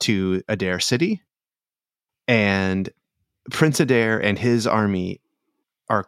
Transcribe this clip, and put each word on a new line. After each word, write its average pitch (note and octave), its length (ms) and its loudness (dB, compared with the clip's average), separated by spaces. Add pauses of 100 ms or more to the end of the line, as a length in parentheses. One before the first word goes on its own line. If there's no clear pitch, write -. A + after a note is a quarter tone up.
to F#2+ 460 0
Adair F#2 320 -2
City, F3+ 420 -2 (1080)
and G2 640 2 (640)
Prince D#3 280 2
Adair A#2 400 2
and G2+ 180 0
his A#2 300 0
army G2 540 -2 (680)
are G#2 180 0